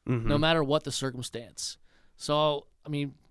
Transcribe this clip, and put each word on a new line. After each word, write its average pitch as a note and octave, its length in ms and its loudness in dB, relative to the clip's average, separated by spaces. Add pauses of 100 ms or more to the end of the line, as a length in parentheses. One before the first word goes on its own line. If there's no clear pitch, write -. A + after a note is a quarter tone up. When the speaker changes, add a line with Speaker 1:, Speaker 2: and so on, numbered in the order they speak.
Speaker 1:
Mm-hmm. A#2+ 200 0
Speaker 2:
no D3 100 4
matter D#3+ 260 4
what C#3+ 200 2
the C3+ 80 -8
circumstance. B2 840 -8 (380)
So, D3+ 500 0 (200)
I - 40 -14
mean, C#3+ 240 -2 (180)